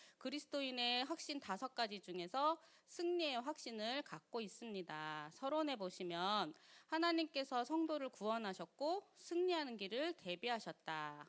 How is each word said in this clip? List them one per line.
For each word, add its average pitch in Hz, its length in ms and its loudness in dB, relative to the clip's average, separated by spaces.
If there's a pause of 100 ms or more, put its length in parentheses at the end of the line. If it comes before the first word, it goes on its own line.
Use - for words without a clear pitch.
(180)
그리스도인의 254 880 0
확신 294 340 -4
다섯 202 340 -2
가지 208 260 0
중에서 220 560 2 (300)
승리의 339 540 2
확신을 247 600 -2
갖고 - 380 -6
있습니다. 156 920 -4
서론에 294 420 0
보시면 185 800 0 (320)
하나님께서 320 800 2
성도를 311 460 2
구원하셨고 220 1080 -2
승리하는 339 600 2
길을 233 380 0
대비하셨다. 160 1160 -4